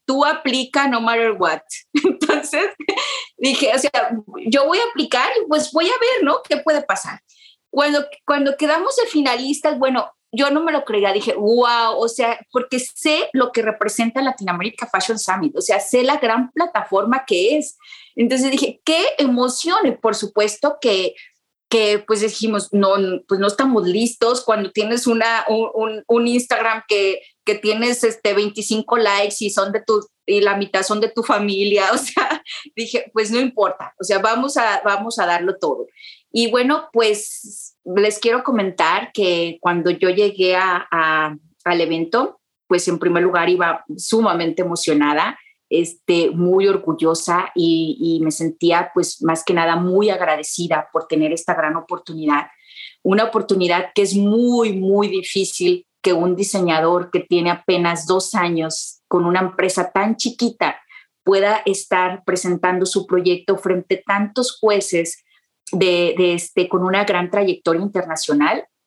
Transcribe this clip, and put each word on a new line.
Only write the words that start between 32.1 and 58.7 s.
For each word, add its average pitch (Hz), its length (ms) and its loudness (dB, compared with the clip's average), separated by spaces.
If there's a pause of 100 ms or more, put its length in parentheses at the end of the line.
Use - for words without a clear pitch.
dije, 226 380 -6
"Pues 214 200 -2
no 233 100 0
importa, 214 580 -2
o 196 60 -10
sea, 196 140 0
vamos 233 360 0
a, 220 300 0
vamos 208 340 -2
a 190 60 2
darlo 175 340 0
todo". 143 280 -4 (500)
Y 233 140 2
bueno, 269 400 0
pues - 960 -2
les 202 340 0
quiero 240 240 0
comentar 190 720 0
que 170 480 0
cuando 175 280 0
yo 175 200 2
llegué 190 440 2
a, 185 380 0
a, 156 460 0 (260)
al 170 180 0
evento, 165 600 -2 (260)
pues 180 220 2
en 170 100 -2
primer 175 240 2
lugar 175 240 2
iba 175 380 0 (100)
sumamente 175 680 0
emocionada, 156 760 0 (300)
este, 170 640 0
muy 180 360 2
orgullosa 170 880 0
y, 165 460 0
y 165 200 0
me 160 100 0
sentía, 165 600 0
pues, - 280 -2
más 160 240 -2
que 185 80 0
nada 170 240 2
muy 185 320 2
agradecida 160 840 -2
por 160 160 -4
tener 156 240 2
esta 165 220 -2
gran 156 240 -2
oportunidad. 160 680 -4 (540)
Una 196 220 2
oportunidad 190 720 0
que 208 60 4
es 190 140 2
muy, 226 580 4
muy 196 340 2
difícil 180 800 -2 (160)
que 185 100 2
un 180 240 2
diseñador 175 760 0
que 175 100 0
tiene 175 280 0
apenas 170 580 -2
dos 185 280 0
años 170 720 -2